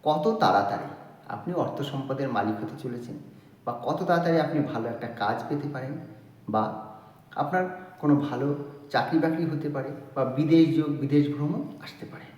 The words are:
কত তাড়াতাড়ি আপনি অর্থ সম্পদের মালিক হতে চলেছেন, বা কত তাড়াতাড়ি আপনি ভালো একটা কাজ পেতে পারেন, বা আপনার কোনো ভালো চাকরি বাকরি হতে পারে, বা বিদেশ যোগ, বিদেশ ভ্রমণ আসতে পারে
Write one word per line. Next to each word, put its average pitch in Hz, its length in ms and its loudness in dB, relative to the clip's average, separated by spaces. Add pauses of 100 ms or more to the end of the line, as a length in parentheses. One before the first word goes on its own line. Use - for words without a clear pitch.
কত 165 220 2 (140)
তাড়াতাড়ি 101 500 2 (380)
আপনি 107 260 -8
অর্থ 160 240 -2 (140)
সম্পদের 135 380 -4
মালিক 107 300 0
হতে 110 240 -8
চলেছেন, 120 320 -8 (480)
বা 123 80 -4 (120)
কত 135 240 -2
তাড়াতাড়ি 170 320 4
আপনি 151 180 2 (140)
ভালো 117 220 -4
একটা - 140 -8 (140)
কাজ - 240 2
পেতে 143 280 -4
পারেন, 131 200 -8 (540)
বা 110 160 2 (720)
আপনার 180 280 0 (360)
কোনো 147 140 6 (140)
ভালো 127 200 -2 (420)
চাকরি 131 300 2
বাকরি 160 260 2
হতে 143 240 -2
পারে, 135 200 -4 (240)
বা 135 100 2 (140)
বিদেশ 160 280 8 (120)
যোগ, 151 120 2 (120)
বিদেশ 143 320 4
ভ্রমণ 143 280 -2 (220)
আসতে - 280 -14
পারে - 160 -16 (100)